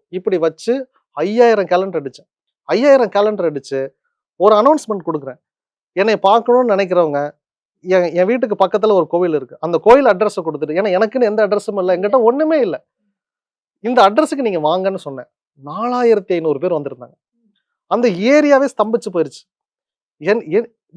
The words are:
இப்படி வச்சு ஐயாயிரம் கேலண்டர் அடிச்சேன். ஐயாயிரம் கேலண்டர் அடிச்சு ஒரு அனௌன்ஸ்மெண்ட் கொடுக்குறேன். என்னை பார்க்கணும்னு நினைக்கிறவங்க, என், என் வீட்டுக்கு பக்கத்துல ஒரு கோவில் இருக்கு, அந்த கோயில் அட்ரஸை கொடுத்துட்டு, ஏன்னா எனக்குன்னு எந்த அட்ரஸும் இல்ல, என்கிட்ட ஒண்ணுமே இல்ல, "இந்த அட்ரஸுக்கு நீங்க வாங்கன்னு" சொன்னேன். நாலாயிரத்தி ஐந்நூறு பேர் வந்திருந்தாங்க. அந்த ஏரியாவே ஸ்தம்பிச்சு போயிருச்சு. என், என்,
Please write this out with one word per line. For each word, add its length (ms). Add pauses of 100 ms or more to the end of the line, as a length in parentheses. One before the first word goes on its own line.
இப்படி 280
வச்சு 520 (220)
ஐயாயிரம் 540
கேலண்டர் 340
அடிச்சேன். 300 (320)
ஐயாயிரம் 480
கேலண்டர் 400
அடிச்சு 380 (480)
ஒரு 200
அனௌன்ஸ்மெண்ட் 500
கொடுக்குறேன். 340 (520)
என்னை 260
பார்க்கணும்னு 580
நினைக்கிறவங்க, 560 (480)
என், 240
என் 220
வீட்டுக்கு 400
பக்கத்துல 260
ஒரு 160
கோவில் 260
இருக்கு, 260
அந்த 180
கோயில் 280
அட்ரஸை 400
கொடுத்துட்டு, 340
ஏன்னா 200
எனக்குன்னு 220
எந்த 260
அட்ரஸும் 300
இல்ல, 200
என்கிட்ட 240
ஒண்ணுமே 380
இல்ல, 260 (920)
"இந்த 300
அட்ரஸுக்கு 400
நீங்க 100
வாங்கன்னு" 360
சொன்னேன். 320 (380)
நாலாயிரத்தி 680
ஐந்நூறு 260
பேர் 120
வந்திருந்தாங்க. 460 (720)
அந்த 220
ஏரியாவே 640
ஸ்தம்பிச்சு 400
போயிருச்சு. 280 (760)
என், 320
என், 260 (220)